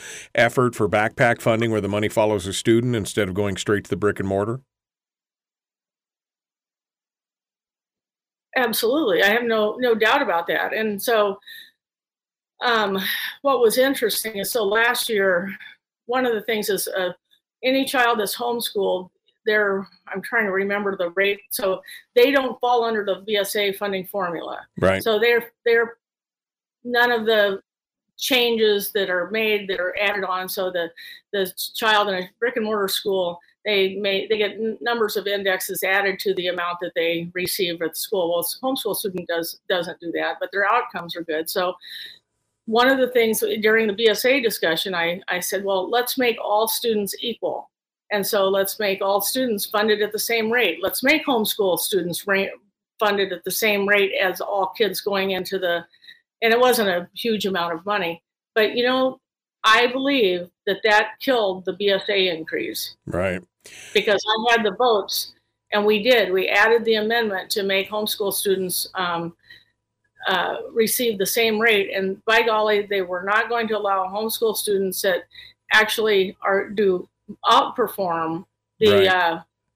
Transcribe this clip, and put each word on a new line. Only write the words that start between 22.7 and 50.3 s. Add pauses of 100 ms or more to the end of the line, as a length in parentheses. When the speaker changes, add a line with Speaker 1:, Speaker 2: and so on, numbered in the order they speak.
Speaker 2:
under
the
V
S
A
funding
formula. (200)
Speaker 1:
Right.
Speaker 2:
So
they're, (140)
they're, (840)
none
of
the (560)
changes
that
are
made
that
are
added
on.
So
the, (420)
the (220)
child
in
a (100)
brick
and
mortar
school, (260)
they
may,
they
get
n-,
numbers
of
indexes
added
to
the
amount
that
they
receive
at
school.
Well,
s-,
homeschool
student
does,
doesn't
do
that,
but
their
outcomes
are
good.
So (920)
one
of
the
things (180)
during
the
B
S
A
discussion,
I,
I
said,
"Well,
let's
make
all
students
equal. (420)
And
so
let's
make
all
students
funded
at
the
same